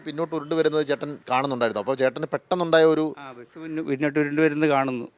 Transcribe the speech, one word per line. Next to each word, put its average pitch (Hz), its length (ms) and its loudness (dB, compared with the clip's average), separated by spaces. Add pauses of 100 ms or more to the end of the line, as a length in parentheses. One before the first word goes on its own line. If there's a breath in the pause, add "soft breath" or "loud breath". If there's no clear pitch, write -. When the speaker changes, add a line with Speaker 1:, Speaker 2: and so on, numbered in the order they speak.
Speaker 1:
പിന്നോട്ട് 156 320 -6
ഉരുണ്ട് 151 220 -4
വരുന്നത് 156 300 2
ചേട്ടൻ 143 200 -2 (220)
കാണുന്നുണ്ടായിരുന്നു. 123 520 0
അപ്പോൾ 131 180 0
ചേട്ടന് 131 320 0
പെട്ടെന്നുണ്ടായ 165 500 2 (100)
ഒരു 156 120 0 (180)
Speaker 2:
ആ, - 20 -16 (120)
ബസ് 120 260 -20
പിന്നോ-, 160 260 -8
പിന്നോട്ട് 143 320 0
ഉരുണ്ട് 147 240 0
വരുന്നത് 151 300 2
കാണുന്നു. 131 320 -2 (100)